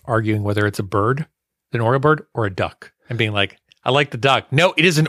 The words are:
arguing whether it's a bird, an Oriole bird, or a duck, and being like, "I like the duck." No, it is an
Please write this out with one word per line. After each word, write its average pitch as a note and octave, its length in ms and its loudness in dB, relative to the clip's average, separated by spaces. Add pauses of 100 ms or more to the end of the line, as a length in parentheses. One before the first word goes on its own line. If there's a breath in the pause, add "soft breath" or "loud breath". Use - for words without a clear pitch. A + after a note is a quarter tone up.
arguing G#2+ 380 0
whether G#2 240 0
it's G#2 120 -4
a G#2 60 -4
bird, A2 420 -2 (460)
an A#2 80 -2
Oriole B2 200 2
bird, D3+ 340 2
or A#2 100 -2
a F#2+ 100 -4
duck, - 380 -8 (160)
and A#2 100 -8
being G#2+ 140 0
like, G2+ 260 -2 (260)
"I A#2+ 60 -2
like C#3+ 200 0
the B2+ 80 -8
duck." B2+ 340 0
No, E3 240 2
it D#3 80 2
is E3+ 140 2
an D#3 100 2